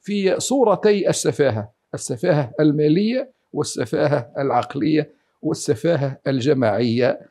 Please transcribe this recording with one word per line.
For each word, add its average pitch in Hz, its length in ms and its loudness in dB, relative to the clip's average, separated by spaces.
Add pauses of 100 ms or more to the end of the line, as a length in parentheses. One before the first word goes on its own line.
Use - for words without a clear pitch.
في 202 400 0
صورتي 214 680 2
السفاهة، 123 640 0 (220)
السفاهة 147 640 -2
المالية 156 720 2 (200)
والسفاهة 143 880 -2
العقلية 139 720 -2 (300)
والسفاهة 147 840 -2
الجماعية. 123 920 0 (100)